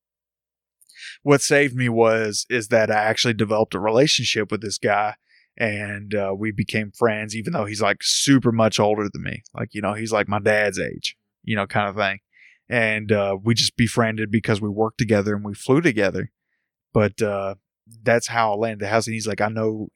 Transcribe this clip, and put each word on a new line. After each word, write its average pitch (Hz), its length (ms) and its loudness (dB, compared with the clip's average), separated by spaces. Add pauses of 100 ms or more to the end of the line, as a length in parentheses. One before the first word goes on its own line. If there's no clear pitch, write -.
(1200)
what 143 180 6
saved 143 340 2
me 123 140 0
was, 113 600 2
is 117 200 -2
that 110 220 4
I 107 40 2
actually 110 380 2
developed 107 420 0
a 92 40 -4
relationship 110 720 2
with 104 100 -4
this 104 160 -8
guy, 107 380 0 (420)
and, 104 560 -6
uh, 98 240 -2
we 107 140 -4
became 104 400 -4
friends, 107 440 -2
even 113 180 -6
though 117 120 -2
he's, 104 160 -8
like, 101 200 2
super 131 500 4
much 113 280 2
older 104 320 2
than - 120 -10
me. - 200 -10 (100)
Like, - 200 -8
you 104 80 -10
know, 104 120 -2
he's, 110 180 -8
like, 104 160 2
my 104 120 -2
dad's 104 400 0
age, - 360 -8 (280)
you 113 120 -4
know, 98 120 -2
kind 104 220 0
of 95 60 -8
thing. 101 240 0 (500)
And, 110 420 0
uh, 98 300 2
we 113 120 2
just - 220 -2
befriended 110 560 0
because 107 300 0
we 107 80 -4
worked 110 280 -2
together 104 380 2
and 101 80 -6
we 104 100 -8
flew 135 280 0
together. 104 500 0 (600)
But, 104 280 2
uh, 98 340 -2 (460)
that's 117 260 2
how 113 260 0
I - 20 -2
landed 110 240 -4
the 104 80 -6
house. 110 200 0
And 113 60 -6
he's 110 140 -6
like, 101 140 -2
"I 104 80 2
know," 110 460 -2